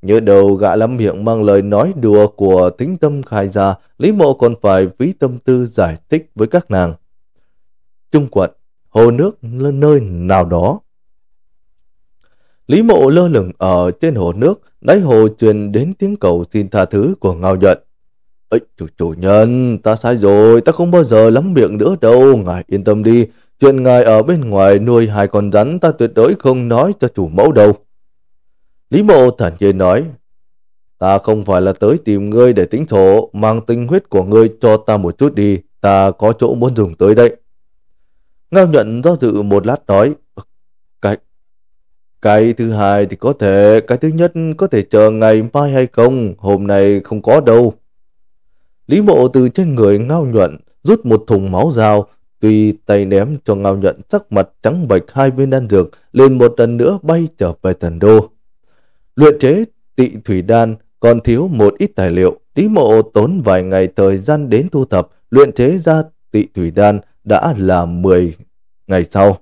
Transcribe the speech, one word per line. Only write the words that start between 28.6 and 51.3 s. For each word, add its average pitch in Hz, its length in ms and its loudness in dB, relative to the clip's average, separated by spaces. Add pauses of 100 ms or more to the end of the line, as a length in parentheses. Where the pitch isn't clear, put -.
Lý 190 140 -2
Mộ 143 280 4
thản 90 280 -6
nhiên 98 180 0
nói, 95 280 0 (920)
"Ta 95 200 -2
không 107 280 -4
phải 92 160 -2
là 92 120 -2
tới 110 320 0
tìm 101 240 -4
ngươi 120 240 2
để 95 120 0
tính 139 220 -6
sổ, 98 460 2
mang 110 280 -2
tinh 120 260 -6
huyết 180 220 -4
của 98 140 -2
ngươi 110 260 2 (120)
cho 110 160 2
ta 107 200 -2
một 87 200 -6
chút 147 180 -2
đi, 101 240 -2 (220)
ta 98 300 2
có 107 220 -2
chỗ 120 220 -2
muốn 123 200 -2
dùng 95 200 -4
tới 101 200 2
đây." 120 200 2 (1160)
Ngao 185 160 2
Nhuận 120 360 -2
do 170 120 2
dự 110 260 -2
một 101 260 -2
lát 127 100 -4 (100)
nói, 110 280 0 (880)
"Cái, 104 160 -4 (1040)
cái 107 320 2
thứ 113 180 -6
hai 101 340 0
thì 95 100 -12
có 127 240 -4
thể, 104 480 4
cái 123 100 -2
thứ 160 100 -4
nhất 165 260 -2 (240)
có 196 100 -2
thể 110 140 -2
chờ 107 300 2
ngày 110 320 0 (100)
mai 143 180 -2
hay 131 200 -2
không, 120 460 0
hôm 101 300 -2
nay 98 360 0
không 107 180 -10
có 135 200 2
đâu." 117 320 2 (1120)
Lý 190 140 0
Mộ 156 260 2
từ 127 220 2
trên 165 260 -4
người 101 240 2
Ngao 143 260 -4
Nhuận 98 320 -2 (260)
rút 214 220 0
một 110 220 0
thùng 95 240 -2